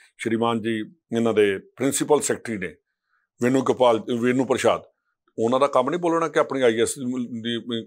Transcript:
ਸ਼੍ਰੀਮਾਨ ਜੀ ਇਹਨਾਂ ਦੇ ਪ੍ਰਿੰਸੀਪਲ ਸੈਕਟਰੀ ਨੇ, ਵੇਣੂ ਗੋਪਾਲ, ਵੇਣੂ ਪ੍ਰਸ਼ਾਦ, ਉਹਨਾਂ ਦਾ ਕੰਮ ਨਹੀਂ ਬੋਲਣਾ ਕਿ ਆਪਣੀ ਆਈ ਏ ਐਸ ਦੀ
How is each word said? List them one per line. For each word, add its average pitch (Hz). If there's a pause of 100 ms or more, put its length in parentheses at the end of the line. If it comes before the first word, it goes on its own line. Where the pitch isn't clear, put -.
(180)
ਸ਼੍ਰੀਮਾਨ 117
ਜੀ 110 (380)
ਇਹਨਾਂ 113
ਦੇ 101
ਪ੍ਰਿੰਸੀਪਲ 139
ਸੈਕਟਰੀ 110
ਨੇ, 90 (680)
ਵੇਣੂ 131
ਗੋਪਾਲ, 120 (180)
ਵੇਣੂ 123
ਪ੍ਰਸ਼ਾਦ, 107 (580)
ਉਹਨਾਂ 120
ਦਾ 143
ਕੰਮ 131
ਨਹੀਂ 175
ਬੋਲਣਾ 165
ਕਿ 156
ਆਪਣੀ 135
ਆਈ 117
ਏ 117
ਐਸ - (480)
ਦੀ 117 (320)